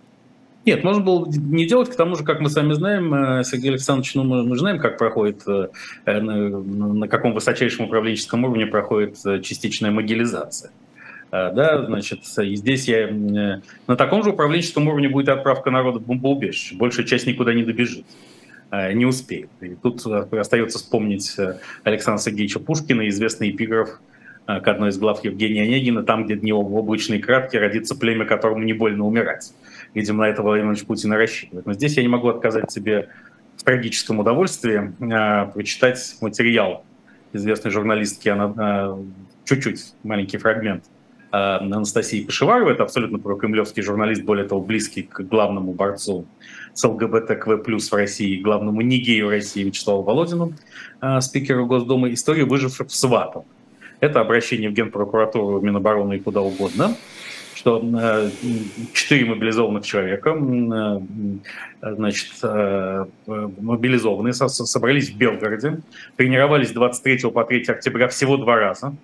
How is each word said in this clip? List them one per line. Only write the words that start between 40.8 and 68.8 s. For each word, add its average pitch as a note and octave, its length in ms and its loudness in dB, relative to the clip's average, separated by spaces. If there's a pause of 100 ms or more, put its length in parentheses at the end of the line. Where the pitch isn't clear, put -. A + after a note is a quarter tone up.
э, G#2 40 -2
Анастасии G2+ 880 -2
Кашеваровой. F#3+ 500 4
Это - 80 0
абсолютно A2 360 -2
прокремлевский G#2 640 -4
журналист, G#2 420 -2
более G2+ 220 0
того, G2 140 0
близкий G#2 440 -4
к - 180 -12
главному G2 500 0
борцу F#2+ 540 -4 (480)
с - 100 -2
Л A2+ 80 4
Г A2 160 -2
Б A2 140 2
Т A2 140 -2
Q A2 200 0
плюс G#2+ 340 -4
в - 40 0
России, G2 480 0
главному G#2 400 0
негею A#2+ 480 2
России G#2 340 -2
Вячеславу G2 380 0
Володину, E3+ 500 0 (480)
э, C3+ 220 2
спикеру C3+ 420 0
Госдумы. B2+ 480 2
История D3+ 320 2
выживших C3 440 0
в - 60 -12
Сватово. - 520 0 (540)
Это D3 200 4
обращение A2+ 480 2
в G#2 60 -2
Генпрокуратуру, G#2 840 0
в G2 40 -2
Минобороны G2+ 520 2
и - 40 -4
куда G2+ 220 0
угодно, G2 520 0 (640)
что, A2+ 260 2
э, A2+ 480 2 (640)
четыре C3+ 320 4
мобилизованных A2 600 0
человека, G2 460 0
м, B2+ 420 0
э, G#2+ 280 0 (960)
значит, G#2 320 -2 (160)
э, G2 640 0 (200)
э, G#2+ 220 -6 (120)
мобилизованные A2+ 720 0
со-, B2+ 140 0
со-, - 180 -2
собрались B2+ 460 0
в G2+ 60 -14
Белгороде, A2 640 0 (360)
тренировались C3 520 4
с - 20 -6
двадцать B2 320 0
третьего B2+ 300 0
по A#2 100 2
третье A#2+ 300 0
октября A#2 340 0
всего C3+ 300 2
два A#2+ 180 2
раза. A2+ 500 0